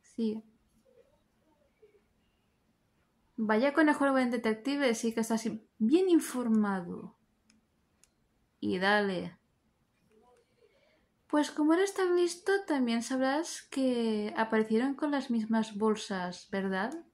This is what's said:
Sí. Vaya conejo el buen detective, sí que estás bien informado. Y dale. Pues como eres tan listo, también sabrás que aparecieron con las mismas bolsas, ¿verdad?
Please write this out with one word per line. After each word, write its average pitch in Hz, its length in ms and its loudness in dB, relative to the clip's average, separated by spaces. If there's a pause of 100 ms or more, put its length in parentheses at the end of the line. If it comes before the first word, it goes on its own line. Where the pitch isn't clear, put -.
Sí. 220 420 -6 (3000)
Vaya 226 380 2
conejo 302 300 4
el 277 80 2
buen 254 180 2
detective, 233 640 0
sí 226 180 -2
que 233 80 -2
estás 226 280 -2 (300)
bien 311 300 4
informado. 214 1080 0 (1400)
Y 202 180 -2
dale. 190 580 0 (1900)
Pues 294 240 0
como 311 240 2
eres 392 200 2
tan 359 220 2
listo, 349 360 0 (120)
también 240 380 0
sabrás 262 680 -2
que 226 680 0
aparecieron 220 580 0
con 294 160 -4
las 269 200 -4
mismas 220 460 0
bolsas, 202 760 -4
¿verdad? 196 600 -4